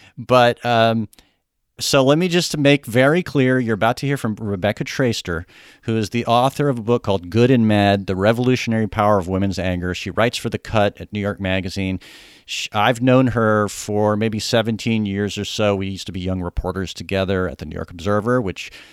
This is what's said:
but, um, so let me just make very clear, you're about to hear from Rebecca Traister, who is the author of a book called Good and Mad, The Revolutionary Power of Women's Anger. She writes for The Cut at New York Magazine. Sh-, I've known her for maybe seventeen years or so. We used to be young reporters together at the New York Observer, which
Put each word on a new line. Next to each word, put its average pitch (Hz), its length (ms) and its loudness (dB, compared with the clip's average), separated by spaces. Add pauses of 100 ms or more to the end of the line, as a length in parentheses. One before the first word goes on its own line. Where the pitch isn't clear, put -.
(180)
but, 120 480 2
um, 113 440 2 (680)
so 139 240 2
let 143 160 4
me 185 80 2
just 170 280 0
make 143 300 2
very 139 380 2
clear, 131 360 2
you're 113 140 -2
about 110 240 2
to - 80 -6
hear 139 100 -2
from 110 200 -4
Rebecca 104 480 -2
Traister, 107 640 -2 (340)
who 113 160 -2
is 107 140 -2
the 117 160 -2
author 123 420 2
of 123 80 -2
a 113 60 -8
book 117 180 2
called 90 300 -4
Good 117 180 6
and 120 180 4
Mad, 101 380 4
The 95 100 -2
Revolutionary 113 720 2
Power 104 300 2
of 90 100 -2
Women's 95 300 -2
Anger. 90 380 -2
She - 160 -8
writes 110 260 0
for 120 140 -6
The 107 80 -4
Cut 104 420 0
at 90 100 -16
New 107 80 -4
York 101 200 -4
Magazine. 95 600 -4 (460)
Sh-, - 280 -10
I've 113 280 0
known 131 260 4
her 107 420 0
for 104 460 -2
maybe 107 220 -2
seventeen 110 680 -2
years 98 280 -4
or 101 100 -6
so. 104 300 0
We 98 120 -4
used 95 180 -10
to 98 60 -10
be 90 80 -8
young 92 220 -4
reporters 90 520 -6
together 92 560 -2
at - 80 -10
the 78 80 -14
New 78 100 -12
York 82 140 -10
Observer, 104 500 0
which 95 300 -6 (240)